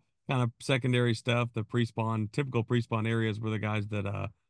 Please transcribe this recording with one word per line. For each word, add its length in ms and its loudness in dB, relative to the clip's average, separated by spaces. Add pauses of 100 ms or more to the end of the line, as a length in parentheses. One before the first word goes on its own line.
(300)
kind 120 2
of 180 0
secondary 540 2
stuff, 400 0
the 100 -2
pre-spawn, 680 0
typical 320 0
pre-spawn 440 0
areas 320 0
were 100 -4
the 100 -2
guys 280 -2
that, 180 -4
uh, 220 -4 (220)